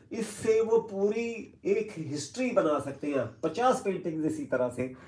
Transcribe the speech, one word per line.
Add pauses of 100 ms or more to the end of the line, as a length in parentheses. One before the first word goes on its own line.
(120)
इससे
वो
पूरी
एक
history
बना
सकते
हैं।
पचास
paintings
इसी
तरह
से (140)